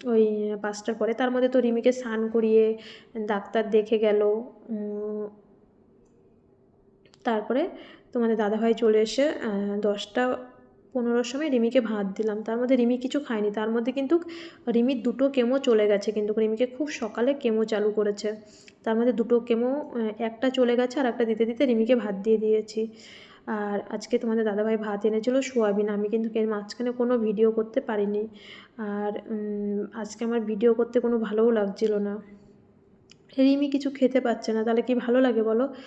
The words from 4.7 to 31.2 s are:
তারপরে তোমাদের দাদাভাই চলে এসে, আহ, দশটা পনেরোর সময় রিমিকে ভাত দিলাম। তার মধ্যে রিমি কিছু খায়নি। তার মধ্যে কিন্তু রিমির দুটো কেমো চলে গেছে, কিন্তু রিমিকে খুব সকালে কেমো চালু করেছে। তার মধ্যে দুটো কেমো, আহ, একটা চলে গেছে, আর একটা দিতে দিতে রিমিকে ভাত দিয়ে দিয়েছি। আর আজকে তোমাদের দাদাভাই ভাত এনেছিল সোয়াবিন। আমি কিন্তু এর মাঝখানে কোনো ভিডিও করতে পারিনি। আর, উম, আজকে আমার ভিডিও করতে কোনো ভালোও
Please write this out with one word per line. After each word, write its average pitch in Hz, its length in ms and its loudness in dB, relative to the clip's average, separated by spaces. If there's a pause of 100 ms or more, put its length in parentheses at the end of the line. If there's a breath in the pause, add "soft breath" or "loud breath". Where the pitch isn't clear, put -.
তারপরে 233 440 0 (440 loud breath)
তোমাদের 226 240 0
দাদাভাই 220 380 2
চলে 220 260 4
এসে, 262 280 2
আহ, 202 520 -4
দশটা 233 560 -2 (560)
পনেরোর 240 320 0
সময় 285 260 -4
রিমিকে 247 300 2
ভাত 220 260 -2
দিলাম। 214 360 -4
তার 226 140 -4
মধ্যে 247 200 2
রিমি 247 200 2
কিছু 269 240 -4
খায়নি। 208 300 -2
তার 214 200 -2
মধ্যে 233 220 -2
কিন্তু 277 280 0 (540 loud breath)
রিমির 233 280 2
দুটো 254 260 0
কেমো 262 300 0
চলে 220 300 4
গেছে, 208 240 0
কিন্তু 208 260 -2
রিমিকে 220 280 0
খুব 294 220 -6
সকালে 240 460 -2
কেমো 220 300 0
চালু 214 260 0
করেছে। 208 420 -2 (520 loud breath)
তার 226 120 0
মধ্যে 240 160 4
দুটো 233 280 2
কেমো, 247 500 -2
আহ, 220 320 -6
একটা 226 280 -2
চলে 247 260 2
গেছে, 247 240 0
আর 262 60 2
একটা 240 180 -2
দিতে 226 220 0
দিতে 240 200 0
রিমিকে 233 300 4
ভাত 208 180 -2
দিয়ে 214 240 2
দিয়েছি। 214 500 0 (580 loud breath)
আর 208 320 -4 (120)
আজকে 226 280 -2
তোমাদের 226 260 0
দাদাভাই 214 320 0
ভাত 208 300 -2
এনেছিল 226 340 2
সোয়াবিন। 214 480 0
আমি 208 200 -2
কিন্তু 226 300 -2
এর 220 100 0
মাঝখানে 214 440 -4
কোনো 240 260 0
ভিডিও 220 320 2
করতে 220 300 -2
পারিনি। 208 480 -2 (480 loud breath)
আর, 208 360 -4 (180)
উম, 208 720 -4
আজকে 220 240 -8
আমার 233 160 -2
ভিডিও 220 340 2
করতে 233 260 0
কোনো 233 180 2
ভালোও 220 320 2